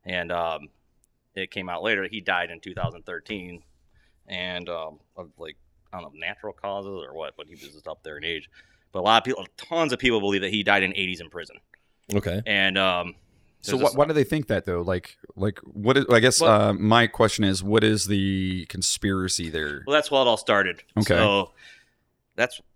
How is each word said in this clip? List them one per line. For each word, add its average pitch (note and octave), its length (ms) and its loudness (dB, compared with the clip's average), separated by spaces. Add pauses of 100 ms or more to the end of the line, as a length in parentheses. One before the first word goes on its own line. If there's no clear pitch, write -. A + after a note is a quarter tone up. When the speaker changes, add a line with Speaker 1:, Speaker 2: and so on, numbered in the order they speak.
Speaker 1:
And, F2 260 -6
um, E2 380 -4 (640)
it F#2+ 160 -8
came F#2 180 -10
out E2+ 140 -8
later G#2 200 0
that F2+ 80 -8
he A2 100 -10
died F2 300 -2
in E2+ 80 -16
two F2+ 140 -16
thousand E2+ 320 -8
thirteen, F2+ 580 -12 (640)
and, F2+ 420 -8
um, D#2 300 -10 (160)
of, E2+ 220 -16
like, D#2+ 180 -16 (380)
I F#2 80 -12
don't D2 120 -18
know, D#2 60 -20
natural F#2+ 340 -10
causes G2 540 -10
or C#2 60 -18
what, D#2 240 -10
but D2+ 100 -18
he E2+ 60 -20
was C#2+ 200 -20
just D#2 140 -18
up D#2 160 -14
there D2+ 140 -14
in D2+ 60 -10
age. E2 260 -6 (420)
But F#2+ 80 -6
a - 40 -4
lot A2 180 6
of - 40 -14
people, B2+ 200 -6 (120)
tons E3 360 -2
of A#2 60 -4
people A#2 200 2
believe G2 220 0
that F#2+ 100 -2
he G#2 120 -2
died G2+ 200 4
in F#2+ 120 0
eighties F#2 260 -4
in D#2+ 80 -16
prison. E2 280 -16 (560)
Speaker 2:
Okay. G2 320 -2
Speaker 1:
And, G2 320 2
um, F2+ 380 0 (460)
Speaker 3:
So - 120 -6
Speaker 1:
there's C3 100 0
Speaker 3:
why, D3 60 4
Speaker 1:
this B2+ 80 -2
Speaker 3:
why D3 100 4
do D#3+ 60 -2
they C#3+ 120 4
think D#3 220 -4
that G2 180 -2
though? F2 160 -2
Like, F2+ 360 -4 (180)
like G2 240 -4
what A2 380 0
is? C#3 120 4
I A#2+ 100 8
guess, B2+ 220 4
Speaker 1:
Well G#2 280 6
Speaker 3:
uh, G2 40 2
my A2 340 4
question A2 380 2
is, F#2 180 0
what G#2+ 200 4
is G#2+ 240 2
the F#2+ 580 -2
conspiracy F#2 840 -2
there? D2 380 -6
Speaker 1:
Well, C#3 60 0
that's D3 180 0
where C3+ 100 4
it B2 60 4
all A2+ 100 4
started. G2 460 0 (140)
Speaker 3:
Okay. G#2 180 2
Speaker 1:
So G2+ 360 2 (840)
that's, A#2+ 240 -2 (160)